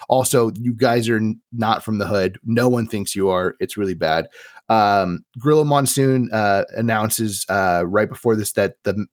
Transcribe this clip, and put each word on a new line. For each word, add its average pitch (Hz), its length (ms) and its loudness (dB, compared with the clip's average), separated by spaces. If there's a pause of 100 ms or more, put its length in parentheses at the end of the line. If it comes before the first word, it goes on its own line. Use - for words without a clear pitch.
Also, 123 440 2
you 117 200 -4
guys 117 360 0
are 117 80 2
n-, 110 240 -2 (120)
not 113 320 -2
from 107 140 -2
the 101 80 -2
hood. 95 380 0
No 117 240 2
one 120 180 2
thinks 101 280 -6
you 98 140 0
are. 92 320 0
It's - 160 -6
really 98 180 -2
bad. 80 340 -2 (400)
Um, 101 560 2 (140)
Gorilla 151 260 2
Monsoon, 135 680 2
uh, 104 320 2 (120)
announces, 110 720 -2
uh, 92 380 0
right 104 220 0
before 120 260 -2
this 107 200 -4
that 101 280 -2
the, 101 300 -4